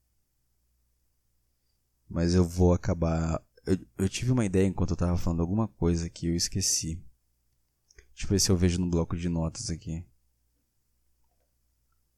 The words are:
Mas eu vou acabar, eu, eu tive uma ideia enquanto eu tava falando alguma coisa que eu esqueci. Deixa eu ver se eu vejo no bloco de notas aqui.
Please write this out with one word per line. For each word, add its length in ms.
Mas 260
eu 100
vou 280
acabar, 680
eu, 120
eu 100
tive 220
uma 140
ideia 220
enquanto 240
eu 60
tava 200
falando 240
alguma 260
coisa 420
que 200
eu 80
esqueci. 640
Deixa 140
eu 20
ver 120
se 100
eu 60
vejo 240
no 80
bloco 280
de 120
notas 420
aqui. 360